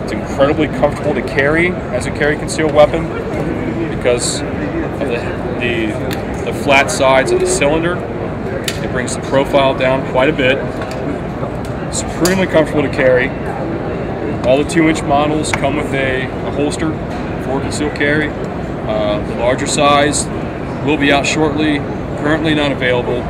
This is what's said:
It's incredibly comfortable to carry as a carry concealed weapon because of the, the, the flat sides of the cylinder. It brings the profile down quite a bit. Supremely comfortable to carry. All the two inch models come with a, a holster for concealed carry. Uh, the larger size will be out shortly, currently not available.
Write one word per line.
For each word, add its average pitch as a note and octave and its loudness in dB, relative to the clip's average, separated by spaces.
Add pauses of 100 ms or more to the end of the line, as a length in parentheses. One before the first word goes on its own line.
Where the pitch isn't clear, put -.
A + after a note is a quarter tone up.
It's G#2 -6
incredibly C#3 0
comfortable D3 0
to B2 -2
carry E3 2
as - -4
a - -4
carry D3 0
concealed D#3 -2
weapon D3+ 2 (920)
because B2 0
of D3 -4
the, A#2+ -2 (400)
the, A#2 -4
the A2 -4
flat C#3 4
sides C3+ 4
of F3+ 2
the F#3 2
cylinder. E3 2 (880)
It - -4
brings B2 -2
the A2+ -6
profile C3+ 2
down C3 0
quite C3 4
a D#3 2
bit. B2+ 2 (1300)
Supremely F3+ 0
comfortable D#3 2
to C3 0
carry. B2+ 4 (1200)
All C#3 6
the D#3 -2
two D#3+ 4
inch D#3 2
models D3+ 2
come C#3+ 0
with C#3 -2
a, C3 0 (200)
a - -4
holster D3 0 (520)
for C3+ -2
concealed D3 -2
carry. D3 2
Uh, G#2 -2
the A2 -4
larger C3 2
size C#3+ 4 (640)
will D3 4
be C#3+ 2
out C#3 4
shortly, D3+ 2 (420)
currently D#3 2
not D3 2
available. B2 0